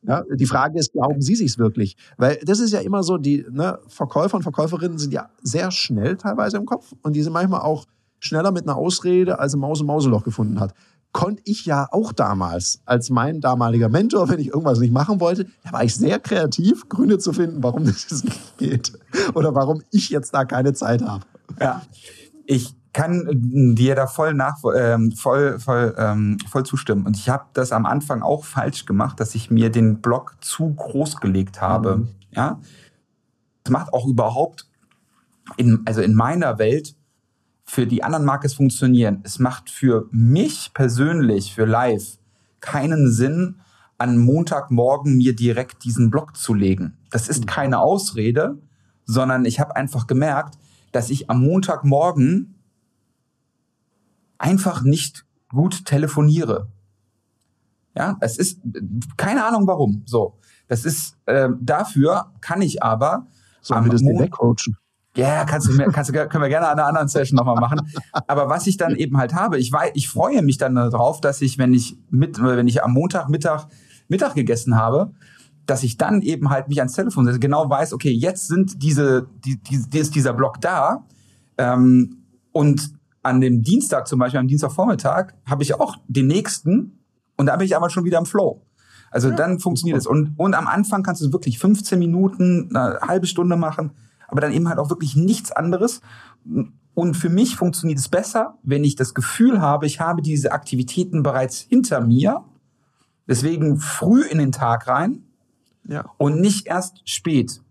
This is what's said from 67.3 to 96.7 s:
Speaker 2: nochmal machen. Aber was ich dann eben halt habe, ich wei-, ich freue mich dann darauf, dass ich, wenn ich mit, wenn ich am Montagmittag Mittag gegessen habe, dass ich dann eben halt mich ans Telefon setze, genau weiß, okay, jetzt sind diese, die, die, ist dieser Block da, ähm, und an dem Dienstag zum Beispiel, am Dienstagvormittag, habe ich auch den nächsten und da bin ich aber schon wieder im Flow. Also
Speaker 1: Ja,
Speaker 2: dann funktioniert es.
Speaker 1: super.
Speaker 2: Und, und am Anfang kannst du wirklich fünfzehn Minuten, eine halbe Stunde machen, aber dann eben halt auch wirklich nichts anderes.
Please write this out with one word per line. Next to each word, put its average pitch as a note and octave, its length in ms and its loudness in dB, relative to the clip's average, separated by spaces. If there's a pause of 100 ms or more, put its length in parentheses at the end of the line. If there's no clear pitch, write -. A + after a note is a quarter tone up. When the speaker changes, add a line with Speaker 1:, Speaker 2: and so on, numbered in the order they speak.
Speaker 2:
nochmal A#2+ 240 2
machen. C#3 220 0 (460)
Aber D3 220 0
was E3 160 -2
ich G3 120 0
dann G3 180 0
eben C#3+ 220 -2
halt B2+ 160 0
habe, F3+ 260 0
ich B2 140 -2
wei-, D3+ 200 0
ich C#3 140 -4
freue A#3 340 0
mich C#3 160 2
dann C3 180 0
darauf, A#2+ 440 2
dass C#3 220 -2
ich, C3+ 160 -2
wenn B2+ 160 4
ich A#2+ 240 0 (120)
mit, C3 320 0
wenn B2 260 2
ich A#2+ 140 2
am A#2+ 120 0
Montagmittag D#3 760 -2 (400)
Mittag G3 280 -2
gegessen A#2+ 420 0
habe, B2+ 340 0 (540)
dass C3 180 -2
ich A#2 140 -2
dann G3 240 2
eben D3+ 280 -2
halt C3+ 200 -2
mich C#3+ 100 -2
ans B2+ 140 -2
Telefon F#3+ 320 0
setze, B2 140 0
genau C#3+ 300 0
weiß, C#3+ 240 0
okay, - 180 -2
jetzt D#3+ 360 -2
sind F#3 340 0
diese, C#3 460 2 (180)
die, C3 160 -4
die, C3+ 380 -4
ist D3+ 160 -2
dieser C3 180 0
Block B2+ 280 -2
da, F3 440 -2 (520)
ähm, B2+ 640 4 (300)
und D3 400 2 (300)
an B2+ 180 2
dem B2 200 4
Dienstag D3+ 460 0
zum C3+ 120 -2
Beispiel, B2 200 0
am B2+ 80 0
Dienstagvormittag, D3+ 840 0 (120)
habe C#3 180 -2
ich - 160 -2
auch - 180 -2 (100)
den C3+ 200 2
nächsten F3+ 720 0 (380)
und C#3 100 2
da D3+ 80 2
bin F#3+ 100 0
ich F#3+ 100 0
aber E3+ 140 0
schon F3+ 160 -2
wieder E3+ 140 2
im E3+ 60 -2
Flow. - 400 -2 (460)
Also B2 180 2
Speaker 1:
Ja, A#2 60 0
Speaker 2:
dann F3 240 0
funktioniert E3+ 380 -2
es. - 80 -2
Speaker 1:
super. C#3 100 0
Speaker 2:
Und, D3+ 220 2
und F#3+ 160 0
am D#3 140 0
Anfang G3 360 0
kannst F#3 180 -4
du C#3 120 0
wirklich C3 260 -4
fünfzehn G3+ 400 2
Minuten, F3+ 760 2
eine B2 260 0
halbe F3+ 260 -2
Stunde F3 300 0
machen, D#3+ 340 -4 (360)
aber C#3 140 0
dann D3 120 2
eben E3 160 0
halt E3+ 100 -2
auch D3 100 -2
wirklich D3+ 260 -4
nichts F3+ 360 2
anderes. F3+ 500 -2 (920)